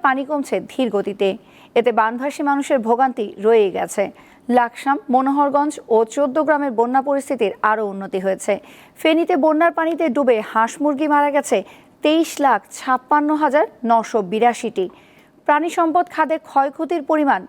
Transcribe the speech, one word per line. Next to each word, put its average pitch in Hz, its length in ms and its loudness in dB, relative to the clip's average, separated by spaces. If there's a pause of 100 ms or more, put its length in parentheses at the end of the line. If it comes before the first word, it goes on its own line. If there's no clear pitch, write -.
পানি 269 240 0
কমছে 285 260 -4 (160)
ধীর 262 240 -2
গতিতে। 196 340 -2 (500)
এতে 240 200 2
বানভাসী 240 500 -2
মানুষের 277 380 0
ভোগান্তি 240 380 0 (200)
রয়েই 214 320 4
গেছে। 185 260 -4 (540)
লাকসাম, 247 400 0 (160)
মনোহরগঞ্জ 277 600 0 (220)
ও - 20 6 (180)
চোদ্দ 277 220 0 (100)
গ্রামের 285 320 0
বন্যা 247 280 2
পরিস্থিতির 269 460 -2 (180)
আরও 220 200 0
উন্নতি 190 340 -8
হয়েছে। 196 280 -2 (480)
ফেনীতে 330 340 2 (100)
বন্যার 311 320 2
পানিতে 330 280 0 (100)
ডুবে 247 220 2 (140)
হাঁস 226 300 0
মুরগি 294 320 0
মারা 285 240 2
গেছে 240 220 0 (440)
তেইশ 311 280 2 (140)
লাখ 226 160 2 (160)
ছাপ্পান্ন 294 520 0 (140)
হাজার 294 220 2 (260)
নশো 226 280 2 (120)
বিরাশিটি। 220 540 0 (600)
প্রাণী 302 320 0
সম্পদ 349 280 2 (100)
খাতে 320 200 0 (140)
ক্ষয়ক্ষতির 285 600 -2
পরিমাণ 285 400 2